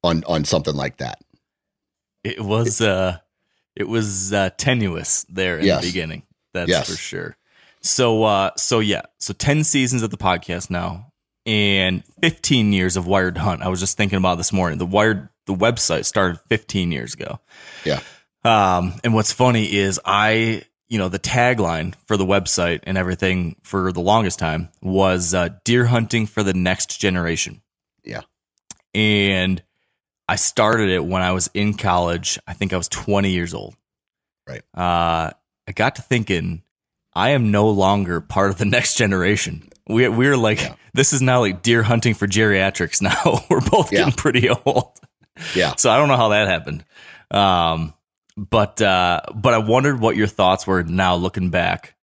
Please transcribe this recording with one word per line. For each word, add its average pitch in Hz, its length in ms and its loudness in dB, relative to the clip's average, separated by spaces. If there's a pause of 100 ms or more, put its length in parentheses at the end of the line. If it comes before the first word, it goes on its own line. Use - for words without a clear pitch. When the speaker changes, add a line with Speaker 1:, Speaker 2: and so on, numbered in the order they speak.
Speaker 1:
on, 82 200 2
on 80 200 -2
something 76 300 -2
like 69 220 -6
that. 62 220 -10 (1040)
Speaker 2:
It 147 180 -8
was, 107 380 0
uh, 92 380 2 (580)
it 98 140 -6
was, 101 420 -2
uh, 98 260 0
tenuous 110 720 -2
there 90 280 -2
in 90 80 -2
Speaker 1:
Yes. 85 160 2
Speaker 2:
the 87 80 -4
beginning. 80 340 -8 (300)
That's 87 160 -4
Speaker 1:
Yes. 87 200 0
Speaker 2:
for 85 60 -6
sure. - 420 -12 (440)
So, 113 420 2
uh, 98 320 2
so - 240 0
yeah, 104 220 0 (180)
so - 140 -6
ten 151 320 0
seasons 127 380 0
of 110 60 -4
the 98 80 -8
podcast 87 520 -4
now 90 420 -6 (340)
and 98 560 0 (200)
fifteen 131 500 0
years 92 240 0
of 90 120 -2
Wired 92 300 0
Hunt. 82 240 -2
I 92 60 -4
was 92 140 -4
just - 160 -4
thinking 98 200 0
about 92 200 0
this 87 160 -4
morning. 87 260 0
The 90 60 -2
Wired, 104 420 2 (200)
the 98 60 -4
website 104 520 0
started 90 420 0
fifteen 92 460 -4
years 60 200 -8
ago. - 280 -12 (420)
Speaker 1:
Yeah. 71 160 -2 (460)
Speaker 2:
Um, 92 480 2 (100)
and 117 100 0
what's 110 200 2
funny 120 420 2
is 98 300 0
I, 110 580 0 (240)
you 117 100 -4
know, 92 120 0
the 92 100 -4
tagline 101 760 0 (120)
for 110 100 0
the 95 100 0
website 92 580 0
and 95 140 -4
everything 90 680 -2
for 95 280 -2
the 87 100 -6
longest 101 380 2
time 80 300 -4 (120)
was, 92 520 0
uh, 87 160 0 (160)
"Deer 120 200 2
hunting 117 400 0
for 107 160 -6
the 98 120 0
next 92 480 -2
generation." 85 600 -2 (440)
Speaker 1:
Yeah. - 160 -12 (760)
Speaker 2:
And 98 680 2 (680)
I 95 80 2
started 107 520 2
it 90 140 0
when 92 180 -2
I 92 120 0
was 92 200 -2
in 104 200 0
college. 87 720 -2
I 92 60 -12
think 92 180 -4
I 92 60 -2
was 90 100 -4
twenty 98 440 -2
years 87 220 -4
old. - 220 -12 (720)
Speaker 1:
Right. 65 140 -14 (120)
Speaker 2:
Uh, 85 580 0 (360)
I 98 60 -10
got 117 220 0
to - 60 -14
thinking, 90 600 -2 (500)
I 107 160 2
am 123 220 2
no 104 180 4
longer 95 520 2
part 98 280 0
of 95 80 -4
the 123 80 -2
<laughs> - 0 -
next 123 320 0
generation. 95 720 0 (180)
We, 117 220 2
we're 127 280 2
like, 110 240 0
Speaker 1:
Yeah. - 140 -8 (180)
Speaker 2:
this 135 200 2
is 131 80 0
now, 127 200 2
like, 95 200 -2
deer 117 220 2
hunting 113 300 2
for 101 140 -2
geriatrics 95 760 0
now. 113 440 0
<laughs> - 40 -20
We're 127 120 2
both - 300 2
Speaker 1:
Yeah. 101 140 2
Speaker 2:
getting 143 80 0
pretty 123 360 2
old. - 440 -2 (640)
Speaker 1:
Yeah. 175 220 0
Speaker 2:
So - 120 4
I 113 80 6
don't 147 120 4
know 131 80 4
how 110 120 2
that 104 180 2
happened. 80 360 -4 (480)
Um, 85 600 2 (420)
but, 104 460 0
uh, 90 400 2 (140)
but 117 180 2
I 113 60 4
wondered 127 400 2
what 110 180 2
your 107 100 2
thoughts 92 400 2
were 92 160 2
now 90 320 2
looking 92 340 -2
back 87 540 -2